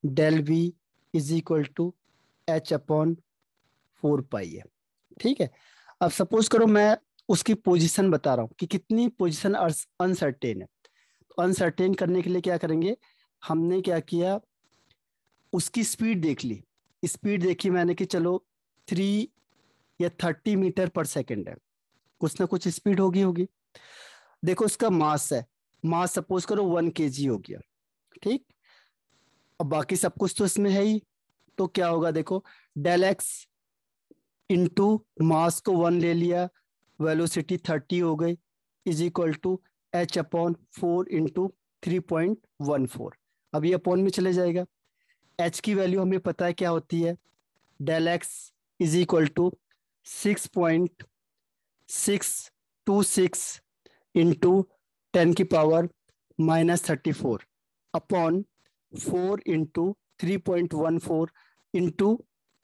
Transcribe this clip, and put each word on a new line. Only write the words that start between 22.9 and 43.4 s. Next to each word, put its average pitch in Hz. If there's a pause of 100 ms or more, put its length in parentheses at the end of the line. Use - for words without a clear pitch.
होगी, 190
होगी। 185 (960)
देखो 180
उसका 220
mass 151
है, 123 (380)
mass 170
suppose 185
करो 208
वन 170
केजी 143
हो 120
गया, 95 (640)
ठीक। 254 (1160)
अब 165
बाकी 151
सब 175
कुछ -
तो 208
इसमें 202
है 196
ही, 214 (560)
तो 190
क्या 175
होगा 165
देखो, 160 (360)
del 175
X 196 (1200)
into 202 (220)
मास 165
को 208
वन 170
ले 170
लिया, 175 (520)
वेलोसिटी 160
थर्टी 165
हो 165
गई, 170 (500)
is 160
equal 165
to 185 (360)
H 175
upon 170 (240)
four 180 (100)
into 175 (340)
three 175 (100)
point 175 (280)
one 139
four। - (420)